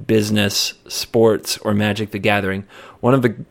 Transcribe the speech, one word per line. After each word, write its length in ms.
business, 680
sports, 720
or 160
Magic 360
the 80
Gathering, 460
one 140
of 80
the 140